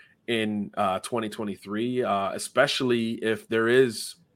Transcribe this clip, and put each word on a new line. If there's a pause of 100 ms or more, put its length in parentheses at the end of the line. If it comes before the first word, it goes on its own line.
(260)
in,
uh,
twenty
twenty-three,
uh,
especially
if
there
is (200)